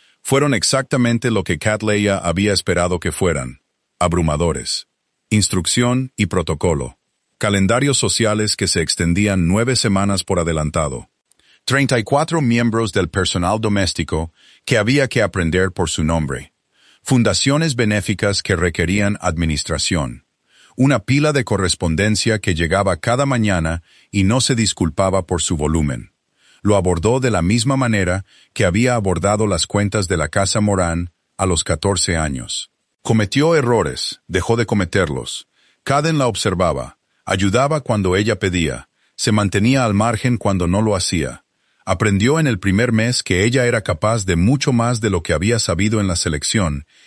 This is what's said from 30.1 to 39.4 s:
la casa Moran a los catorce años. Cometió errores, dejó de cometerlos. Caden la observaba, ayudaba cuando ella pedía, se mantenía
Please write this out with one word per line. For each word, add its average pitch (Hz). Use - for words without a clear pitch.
la 76
casa 101
Moran 87
a 98
los 87
catorce 90
años. 69
Cometió 123
errores, 117
dejó 92
de 117
cometerlos. 85
Caden 151
la 135
observaba, 90
ayudaba 110
cuando 95
ella 107
pedía, 87
se -
mantenía 107